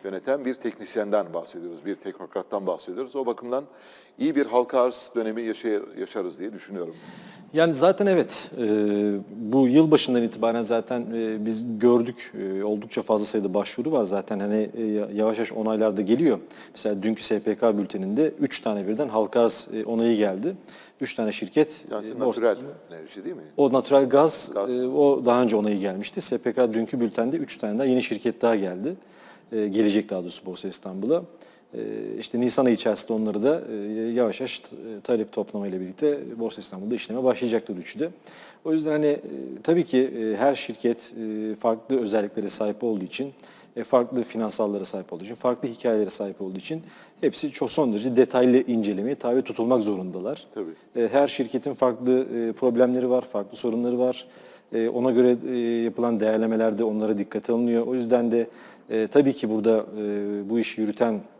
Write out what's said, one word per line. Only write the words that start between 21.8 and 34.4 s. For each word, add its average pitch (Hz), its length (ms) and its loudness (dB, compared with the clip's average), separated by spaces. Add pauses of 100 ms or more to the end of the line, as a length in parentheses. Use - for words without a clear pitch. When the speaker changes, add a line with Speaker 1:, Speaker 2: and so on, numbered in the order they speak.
Speaker 1:
Bir - 40 -18
tanesi 110 220 -8
Speaker 2:
e, 123 80 -12
borsa 120 220 0
Speaker 1:
natural 110 160 4 (340)
enerji 85 340 -16
değil 175 100 -8
mi? 95 80 -16 (140)
Speaker 2:
O 139 160 6
natural 135 360 6
gaz, 147 440 4
Speaker 1:
Gaz. 123 300 -2
Speaker 2:
e, 127 40 -2
o 139 380 4
daha 120 160 6
önce 113 140 2
onayı 104 240 2
gelmişti. 101 420 -6
S - 160 -4
P 117 160 -2
K 120 200 2
dünkü 113 260 -2
bültende 120 380 0
üç 147 200 -8
tane 107 220 -4
daha 135 80 2
yeni 127 160 4
şirket 110 380 -4
daha 117 140 4
geldi. 98 400 -4 (560)
E, 107 160 0
gelecek 104 420 2
daha 92 120 -4
doğrusu 87 240 -12
Borsa 92 220 -10
İstanbul'a. 101 560 -4 (500)
E, 117 60 -10 (400)
işte 117 200 -6
Nisan 123 260 2
ayı 120 100 6
içerisinde 107 380 -2
onları 107 300 -2
da, 147 180 2 (100)
e, 110 40 -8 (360)
yavaş 117 280 0
yavaş 127 200 -6